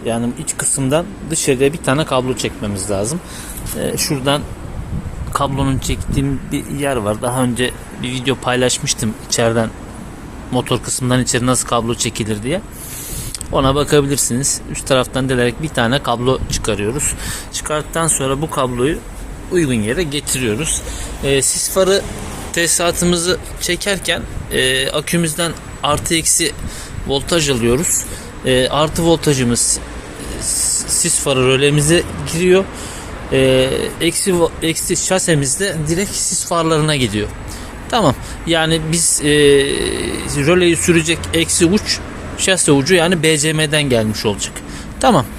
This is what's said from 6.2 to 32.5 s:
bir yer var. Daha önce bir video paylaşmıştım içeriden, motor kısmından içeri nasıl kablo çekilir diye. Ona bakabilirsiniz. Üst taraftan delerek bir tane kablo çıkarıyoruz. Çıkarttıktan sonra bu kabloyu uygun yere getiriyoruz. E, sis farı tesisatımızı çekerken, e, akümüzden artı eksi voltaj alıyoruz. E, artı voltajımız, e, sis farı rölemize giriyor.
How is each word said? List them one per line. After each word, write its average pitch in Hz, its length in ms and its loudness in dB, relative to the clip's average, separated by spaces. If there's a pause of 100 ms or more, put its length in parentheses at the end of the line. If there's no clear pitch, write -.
bir 143 280 -4
yer 139 160 0
var. 107 260 0
Daha 127 220 0
önce 123 280 0 (320)
bir 123 80 -4
video 127 240 0
paylaşmıştım 127 760 0 (160)
içeriden, 113 400 2 (840)
motor 127 320 0
kısmından 127 380 0
içeri 123 240 0
nasıl 123 220 2
kablo 117 280 0
çekilir 107 480 -2
diye. 160 180 -2 (920)
Ona 135 240 4
bakabilirsiniz. 139 840 2 (100)
Üst - 160 -8
taraftan 131 420 2
delerek 123 320 2
bir 156 80 -4
tane 123 340 2
kablo 123 360 2 (120)
çıkarıyoruz. 110 640 -2 (400)
Çıkarttıktan 156 540 -2
sonra 139 340 0
bu 156 80 -4
kabloyu 127 480 0 (540)
uygun 160 220 2
yere 117 300 0
getiriyoruz. 139 760 -2 (420)
E, 139 180 4
sis - 280 -2
farı 190 320 4 (520)
tesisatımızı 175 840 2 (220)
çekerken, 175 600 -2 (300)
e, 131 380 2
akümüzden 165 600 0 (320)
artı 147 320 2
eksi 160 360 2 (560)
voltaj 139 420 2
alıyoruz. 123 540 2 (420)
E, 127 220 4
artı 151 360 2
voltajımız, 143 760 2 (600)
e, - 40 -6 (440)
sis - 320 0
farı 131 280 2
rölemize 143 560 4 (300)
giriyor. 180 320 6 (680)